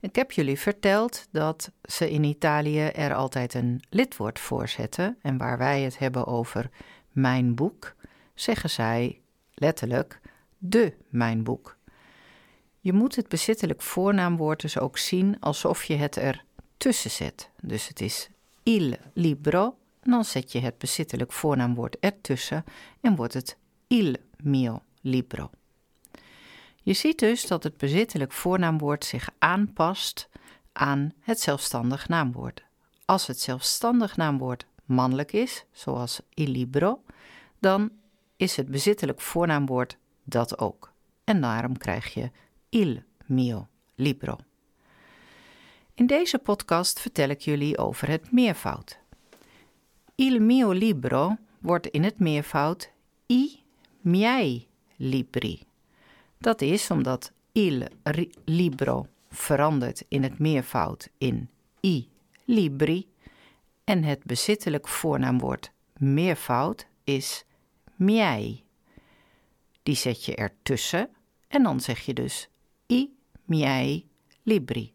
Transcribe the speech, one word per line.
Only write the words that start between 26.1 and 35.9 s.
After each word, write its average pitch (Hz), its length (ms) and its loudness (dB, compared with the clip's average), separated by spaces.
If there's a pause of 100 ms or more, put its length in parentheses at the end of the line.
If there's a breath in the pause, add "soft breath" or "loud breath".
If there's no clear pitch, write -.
Je 190 100 0
ziet - 260 0
dus 226 280 2
dat 170 160 -2
het 151 140 -6
bezittelijk 151 560 0
voornaamwoord 165 720 0
zich - 340 -6
aanpast 180 880 0 (440 loud breath)
aan 143 480 0
het 226 200 -2
zelfstandig 131 680 -2
naamwoord. 123 560 -2 (400)
Als 185 220 2
het 127 140 -8
zelfstandig 226 760 0
naamwoord 131 500 -2 (180)
mannelijk 127 480 2
is, 240 400 -2
zoals 123 480 -6 (140)